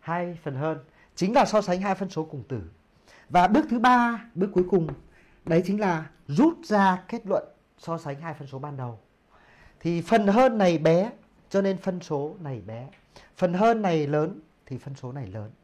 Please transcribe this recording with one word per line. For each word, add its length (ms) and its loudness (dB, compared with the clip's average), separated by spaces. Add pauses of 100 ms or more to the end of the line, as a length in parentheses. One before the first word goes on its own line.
Hai 420 -6
phần 120 -8
hơn 240 -4 (360)
chính 200 -2
là 100 6
so 160 2
sánh 200 -2
hai 140 -2
phân 160 -8
số 140 -6
cùng 240 -12
tử. 140 -8 (680)
Và 200 4
bước 220 4
thứ 80 0
ba, 460 4 (100)
bước 180 -2
cuối 180 2
cùng, 180 2 (560)
đấy 220 2
chính 140 -2
là 260 -2 (200)
rút 280 4 (100)
ra 440 2
kết 180 -8
luận 180 0 (340)
so 200 -8
sánh 220 -10
hai 140 -10
phân 140 -16
số 100 -12
ban 180 -12
đầu. 220 -10 (840)
Thì 220 -2
phần 240 2
hơn 320 4
này 200 4
bé, 340 2 (380)
cho 120 0
nên 140 0
phân 240 -6
số 400 -6
này 260 -10
bé. 220 -14 (480)
Phần 180 0
hơn 280 4
này 240 2
lớn, 340 -2 (260)
thì 120 -10
phân 160 -14
số 180 -12
này 140 -10
lớn. 240 -12 (140)